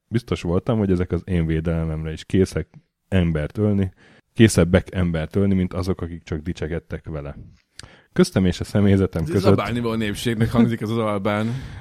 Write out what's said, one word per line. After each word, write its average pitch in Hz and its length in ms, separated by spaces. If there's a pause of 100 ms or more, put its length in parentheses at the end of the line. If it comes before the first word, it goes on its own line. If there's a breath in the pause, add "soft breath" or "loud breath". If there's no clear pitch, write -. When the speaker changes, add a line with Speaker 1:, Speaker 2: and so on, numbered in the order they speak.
Speaker 1:
Biztos - 340
voltam, 95 360
hogy 101 120
ezek 90 220
az 85 120
én 87 220
védelememre 80 680
is 80 120
készek 92 440 (400)
embert 82 500
ölni, 101 340 (420 soft breath)
készebbek 92 600
embert 85 420
ölni, 98 180
mint 90 200
azok, 92 260
akik 85 220
csak 85 160
dicsekedtek 80 720
vele. 73 280 (760 loud breath)
Köztem 120 340
és 87 140
a 90 40
személyzetem 98 580
Speaker 2:
Ez 78 60
Speaker 1:
között” 101 140 (100)
Speaker 2:
az 98 60
albániból 113 380
népségnek 110 540
hangzik 117 300
ez 107 100
az 117 80
albán. 107 560 (260 loud breath)